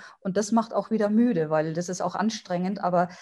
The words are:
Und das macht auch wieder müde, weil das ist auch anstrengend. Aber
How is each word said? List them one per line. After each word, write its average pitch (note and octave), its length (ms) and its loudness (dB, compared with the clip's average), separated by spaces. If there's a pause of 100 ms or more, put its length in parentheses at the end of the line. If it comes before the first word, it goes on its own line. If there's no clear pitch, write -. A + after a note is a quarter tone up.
(200)
Und F#3+ 180 -4
das G3+ 140 0
macht A3+ 220 2
auch G3 180 -2
wieder A3 180 2
müde, G#3+ 400 2
weil D#3 240 2
das F3 160 -4
ist F#3 120 -6
auch F3 140 -2
anstrengend. F#3 680 -2
Aber F3+ 260 2 (120)